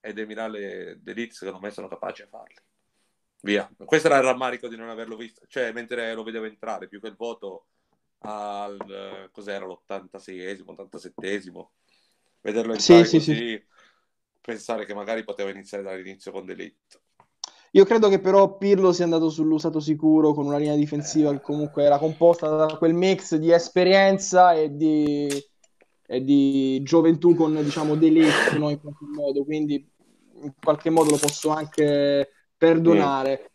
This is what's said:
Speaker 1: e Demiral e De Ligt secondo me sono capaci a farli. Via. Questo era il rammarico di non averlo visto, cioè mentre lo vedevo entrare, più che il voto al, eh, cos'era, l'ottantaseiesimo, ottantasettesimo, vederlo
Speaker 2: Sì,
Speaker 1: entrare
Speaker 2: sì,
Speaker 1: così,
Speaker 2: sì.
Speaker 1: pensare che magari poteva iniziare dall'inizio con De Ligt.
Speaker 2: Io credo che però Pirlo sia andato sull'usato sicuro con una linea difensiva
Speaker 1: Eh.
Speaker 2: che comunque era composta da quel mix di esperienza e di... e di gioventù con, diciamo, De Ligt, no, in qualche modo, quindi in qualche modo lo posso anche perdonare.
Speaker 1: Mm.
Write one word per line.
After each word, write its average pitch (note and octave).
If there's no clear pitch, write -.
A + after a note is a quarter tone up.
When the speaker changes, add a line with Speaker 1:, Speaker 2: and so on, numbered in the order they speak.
Speaker 1:
e G#2+
Demiral A2
e F#2
De F#2
Ligt A2+
secondo F#2
me G#2
sono G2+
capaci G2
a G#2
farli. -
Via. G2+
Questo D#3
era C#3
il C3
rammarico B2
di A#2
non A2+
averlo A2+
visto, A2
cioè A#2+
mentre A#2
lo A2+
vedevo A2
entrare, G#2+
più G2+
che A2
il G2+
voto G#2
al, G#2
eh, G2
cos'era, G2
l'ottantaseiesimo, F#2
ottantasettesimo, F#2
vederlo A2
Speaker 2:
Sì, -
Speaker 1:
entrare E3+
Speaker 2:
sì, E3+
Speaker 1:
così, D3+
Speaker 2:
sì. A2+
Speaker 1:
pensare A2
che G2+
magari G#2+
poteva G2+
iniziare G2
dall'inizio F#2+
con F#2+
De F#2
Ligt. -
Speaker 2:
Io F#3+
credo G#3+
che G3
però F#3+
Pirlo F#3+
sia F3
andato E3
sull'usato D#3
sicuro D#3
con C#3+
una C#3+
linea D3
difensiva D3
Speaker 1:
Eh. C#3+
Speaker 2:
che C#3
comunque D3
era C#3+
composta D#3+
da D#3
quel E3
mix F3+
di D#3
esperienza F#3
e D#3
di... D3
e B2+
di C3+
gioventù E3
con, D#3
diciamo, D3+
De D#3+
Ligt, D#3
no, D3+
in D3
qualche D3
modo, C#3+
quindi D3
in C#3+
qualche D3+
modo D#3+
lo D3
posso D3
anche D3
perdonare. C#3
Speaker 1:
Mm. -